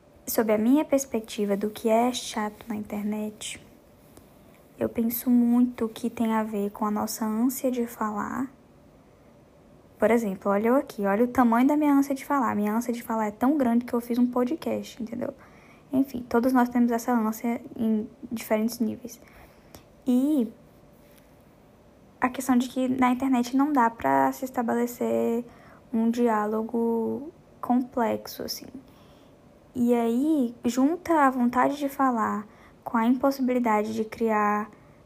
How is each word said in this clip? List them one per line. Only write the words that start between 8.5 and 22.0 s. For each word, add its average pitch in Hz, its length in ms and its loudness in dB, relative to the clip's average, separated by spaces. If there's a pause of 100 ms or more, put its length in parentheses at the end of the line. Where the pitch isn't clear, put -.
Por 214 120 4
exemplo, 208 400 0
olha 208 180 2
eu 240 60 4
aqui, 277 320 -2
olha 202 180 2
o 247 40 2
tamanho 247 380 4
da 294 100 4
minha 294 180 4
ânsia 277 200 2
de 269 100 -8
falar. 233 320 0
Minha 208 180 0
ânsia 240 180 -2
de 233 100 -6
falar 220 240 -2
é 208 40 -2
tão 254 260 0
grande 240 280 2
que - 100 -6
eu 240 60 0
fiz 240 180 -4
um 247 80 4
podcast, 247 760 -4
entendeu? 220 320 -8 (600)
Enfim, 262 360 -2
todos 240 240 2
nós 240 160 4
temos 240 220 2
essa 233 220 -2
ânsia 233 480 -2 (160)
em 220 320 0 (220)
diferentes 220 500 -2
níveis. 214 400 -6 (840)
E 254 440 2 (1700)